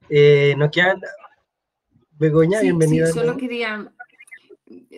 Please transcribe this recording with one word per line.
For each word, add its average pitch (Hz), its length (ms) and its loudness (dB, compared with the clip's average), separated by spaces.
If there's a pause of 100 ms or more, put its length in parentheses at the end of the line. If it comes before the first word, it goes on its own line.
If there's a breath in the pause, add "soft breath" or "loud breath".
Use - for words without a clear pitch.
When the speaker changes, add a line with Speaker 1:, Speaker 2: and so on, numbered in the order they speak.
Speaker 1:
eh, 147 480 4
¿no 147 140 0
queda? 180 240 0 (1160)
Begoña, 160 480 0
Speaker 2:
Sí, 185 60 0
sí, 180 60 2
Speaker 1:
bienvenida. 160 360 2
Speaker 2:
solo 240 280 -2
quería, 240 560 -8 (1040)